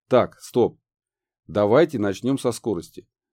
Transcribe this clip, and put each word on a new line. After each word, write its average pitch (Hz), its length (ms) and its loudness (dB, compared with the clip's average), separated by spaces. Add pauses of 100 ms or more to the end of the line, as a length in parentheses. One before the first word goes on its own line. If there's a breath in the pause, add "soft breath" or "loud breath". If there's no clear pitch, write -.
Так, 117 320 2
стоп. - 400 -2 (680)
Давайте 104 540 2
начнем 104 400 -2
со 123 120 -2
скорости. - 560 -8 (260)